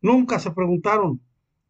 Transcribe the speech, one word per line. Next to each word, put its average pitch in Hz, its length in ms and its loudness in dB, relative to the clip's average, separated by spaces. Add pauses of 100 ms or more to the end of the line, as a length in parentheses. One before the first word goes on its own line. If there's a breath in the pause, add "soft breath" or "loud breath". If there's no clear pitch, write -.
Nunca 247 380 2
se 175 140 -6
preguntaron, 180 680 0 (500)